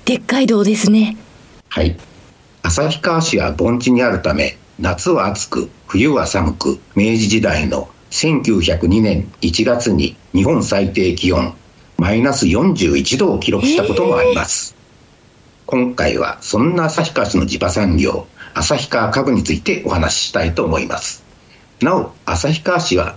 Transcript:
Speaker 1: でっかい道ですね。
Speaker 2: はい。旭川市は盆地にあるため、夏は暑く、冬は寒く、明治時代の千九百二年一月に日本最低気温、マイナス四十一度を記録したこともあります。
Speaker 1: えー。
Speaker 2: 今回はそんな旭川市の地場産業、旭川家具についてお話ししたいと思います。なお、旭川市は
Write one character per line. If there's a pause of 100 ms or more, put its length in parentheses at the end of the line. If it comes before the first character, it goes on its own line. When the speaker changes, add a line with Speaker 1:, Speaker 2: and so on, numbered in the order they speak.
Speaker 1:
で
っ
か
い
道
で
す
ね。 (500)
Speaker 2:
は
い。 (640)
旭
川
市
は
盆
地
に
あ
る
た
め、 (220)
夏
は
暑
く、 (180)
冬
は
寒
く、 (160)
明
治
時
代
の (220)
千
九
百
二
年 (100)
一
月
に (200)
日
本
最
低
気
温、 (420)
マ
イ
ナ
ス
四
十
一
度
を
記
録
し
た
こ
と
も
あ
り
ま
す。
Speaker 1:
え
ー。 (840)
Speaker 2:
今
回
は
そ
ん
な
旭
川
市
の
地
場
産
業、 (260)
旭
川
家
具
に
つ
い
て
お
話
し (100)
し
た
い
と
思
い
ま
す。 (580)
な
お、 (140)
旭
川
市
は